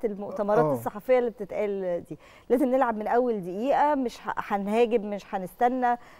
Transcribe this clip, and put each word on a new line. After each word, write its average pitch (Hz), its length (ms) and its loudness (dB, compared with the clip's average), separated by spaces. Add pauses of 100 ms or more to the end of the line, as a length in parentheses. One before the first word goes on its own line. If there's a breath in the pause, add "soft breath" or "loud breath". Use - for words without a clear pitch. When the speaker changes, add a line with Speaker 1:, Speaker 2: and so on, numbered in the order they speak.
Speaker 1:
المؤتمرات 208 600 0
Speaker 2:
آه. 202 100 0
Speaker 1:
الصحفيه 240 440 0
اللي 247 120 0
بتتقال 196 800 -4
دي، 156 100 -12 (320 loud breath)
لازم 247 180 4
نلعب 247 280 2
من 214 100 -6
اول 233 340 2
دقيقه، 240 540 2
مش 262 260 -2
ه-، - 160 -8
هنهاجم، 208 720 0
مش 202 240 -8
هنستنى 240 600 0 (240 loud breath)